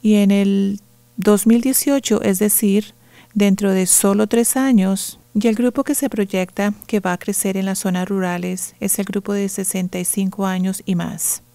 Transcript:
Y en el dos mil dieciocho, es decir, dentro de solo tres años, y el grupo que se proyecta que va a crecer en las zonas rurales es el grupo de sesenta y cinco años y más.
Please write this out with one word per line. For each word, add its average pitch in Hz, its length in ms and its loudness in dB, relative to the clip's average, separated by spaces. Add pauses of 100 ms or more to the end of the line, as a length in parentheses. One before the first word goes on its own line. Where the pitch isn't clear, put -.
Y 214 140 4
en 202 160 4
el 196 480 2 (360)
dos 208 300 4
mil 226 140 6
dieciocho, 262 600 0
es 196 160 0
decir, 208 560 0 (380)
dentro 202 400 2
de 185 140 2
solo 202 420 2
tres 233 280 2
años, 208 640 0 (160)
y 214 140 2
el 220 80 2
grupo 247 260 0
que 285 140 -2
se 277 120 -2
proyecta 196 640 -2 (140)
que 208 140 -2
va 185 140 -2
a 175 40 -6
crecer 196 380 -4
en 190 100 -2
las 190 140 -4
zonas 185 280 -2
rurales 180 680 -4
es 196 220 -4
el 196 60 -2
grupo 196 260 -6
de 202 160 -2
sesenta 185 500 -4
y 180 60 -4
cinco 196 420 -4
años 185 400 -2
y 190 80 0
más. - 480 -4 (120)